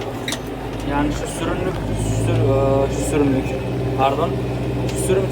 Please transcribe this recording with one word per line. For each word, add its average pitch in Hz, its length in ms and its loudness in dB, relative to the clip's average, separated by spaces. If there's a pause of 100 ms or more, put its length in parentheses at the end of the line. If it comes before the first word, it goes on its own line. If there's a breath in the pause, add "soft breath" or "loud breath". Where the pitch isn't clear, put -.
(920)
Yani 143 220 2
şu - 260 -4
sürümlük, - 380 -2 (500)
sür-, 113 280 2
e, 135 400 4
şu - 160 0
sürümlük, 143 340 4 (540)
pardon. 139 320 2 (600)
Şu - 160 0
sürüm 190 260 4